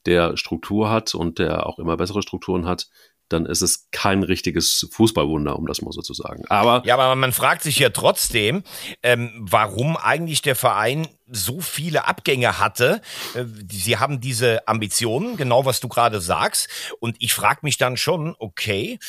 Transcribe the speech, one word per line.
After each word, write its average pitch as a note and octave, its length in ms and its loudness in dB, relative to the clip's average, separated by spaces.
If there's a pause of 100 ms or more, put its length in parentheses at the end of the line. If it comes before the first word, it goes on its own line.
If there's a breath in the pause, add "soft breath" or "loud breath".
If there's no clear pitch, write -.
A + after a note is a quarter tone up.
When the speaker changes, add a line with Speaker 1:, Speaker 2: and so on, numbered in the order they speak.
Speaker 1:
der F2 300 4
Struktur G#2 520 -2
hat A2 280 -2
und E2+ 240 -2
der E2 260 0
auch - 140 -8
immer E2 160 -2
bessere F#2+ 260 -2
Strukturen F2+ 420 -4
hat, F2 260 -4 (380 soft breath)
dann E2 180 0
ist - 160 -2
es - 300 -2
kein G2 320 2
richtiges E2+ 680 0
Fußballwunder, D2+ 640 2
um D2 100 -6
das C#2+ 140 -6
mal - 120 -8
so C#2+ 100 -10
zu - 100 -12
sagen. - 360 -12
Aber A#2+ 360 4
Speaker 2:
Ja, A#2+ 140 4
aber C3 160 4
man C3 180 2
fragt D3+ 300 2
sich D3+ 160 -2
ja C3+ 100 6
trotzdem, B2 760 0 (400 loud breath)
ähm, A#2+ 380 2
warum A2 560 0
eigentlich C#3+ 460 0
der C3+ 120 2
Verein B2 540 0 (220)
so B2 300 -6
viele D3+ 460 -4
Abgänge B2+ 520 0
hatte. B2 420 2 (320 loud breath)
Äh, B2 140 -4
die, G#2 320 -12
sie G#2 180 2
haben C3+ 240 0
diese A#2 480 2
Ambitionen, A2+ 680 0
genau C3 260 4
was C3 160 0
du B2+ 80 -6
gerade A2+ 320 2
sagst. F2 480 0 (320 loud breath)
Und A#2 200 -6
ich A#2 120 -2
frag - 300 2
mich C#3 160 -2
dann B2+ 180 2
schon, E3 420 -2
okay, A2 600 -4 (100)